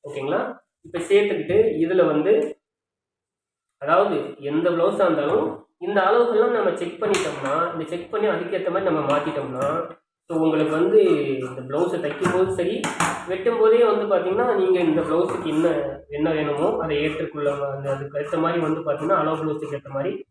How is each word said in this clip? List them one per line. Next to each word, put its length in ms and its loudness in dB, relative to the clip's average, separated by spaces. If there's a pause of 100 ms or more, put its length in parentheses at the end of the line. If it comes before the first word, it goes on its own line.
ஓகேங்களா? 360 -4 (460)
இப்ப 120 -8 (120)
சேர்த்துக்கிட்டு 480 2 (260)
இதுல 280 2
வந்து, 200 2 (1500)
அதாவது 360 4 (320)
எந்த 160 0 (100)
பிளவுஸா 300 4
இருந்தாலும் 400 2 (400)
இந்த 120 0 (100)
அளவுகள்லாம் 500 4
நம்ம 240 2
செக் 200 -8
பண்ணிட்டோம்னா, 520 -2 (180)
இந்த 200 -8
செக் 200 -10
பண்ணி 220 0
அதுக்கேத்த 400 -4
மாதிரி 160 0
நம்ம 120 0 (100)
மாத்திட்டோம்னா, 540 -2 (640)
so 140 -4
உங்களுக்கு 340 2
வந்து 200 4 (460)
இந்த 240 -10
பிளவுஸை 360 -2
தைக்கும் 300 -2
போது 220 2
சரி, 180 -2 (560)
வெட்டும் 300 0
போதே 180 6 (120)
வந்து 200 2
பாத்தீங்கன்னா 360 2 (120)
நீங்க 200 4 (100)
இந்த 180 2
பிளவுஸுக்கு 480 0
என்ன, 140 2 (480)
என்ன 200 0
வேணுமோ 300 0 (160)
அதை 120 -4 (100)
ஏற்றுக்குள்ள 460 -4 (240)
அந்த, 200 -8
அதுக்கு 260 -8
ஏத்த 240 -6
மாதிரி 220 0
வந்து 200 -2
பாத்தீங்கன்னா 360 0
அளவு 180 -2
பிளவுஸுக்கு 380 -6
ஏத்த 180 -14
மாதிரி 160 -4 (180)